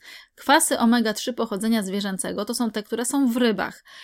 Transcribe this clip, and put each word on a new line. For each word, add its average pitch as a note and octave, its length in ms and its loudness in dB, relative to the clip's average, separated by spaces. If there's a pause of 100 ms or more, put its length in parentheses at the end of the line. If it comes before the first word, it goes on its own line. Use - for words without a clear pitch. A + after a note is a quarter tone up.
(340)
Kwasy - 440 2
omega A3+ 340 4
trzy B3 200 -6
pochodzenia A3 500 -2
zwierzęcego F#3+ 640 -4
to A#3 100 -6
są A#3 160 -2
te, G#3+ 120 -6
które A3+ 220 -6
są C#4 240 2
w A#3 80 0
rybach. A#3 480 0 (200)